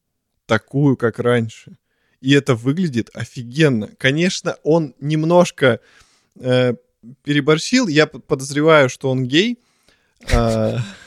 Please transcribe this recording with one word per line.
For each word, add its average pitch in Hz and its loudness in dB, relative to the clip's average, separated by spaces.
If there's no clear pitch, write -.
такую, 135 0
как 117 -4
раньше. 120 -2
И 131 0
это 139 2
выглядит 131 -4
офигенно. 120 -2
Конечно, 160 -2
он 156 0
немножко, 156 0
э, 127 0
переборщил. 156 0
Я 151 2
п-, 143 -12
подозреваю, 147 2
что - -6
он 131 -2
гей. 196 0
А, 113 0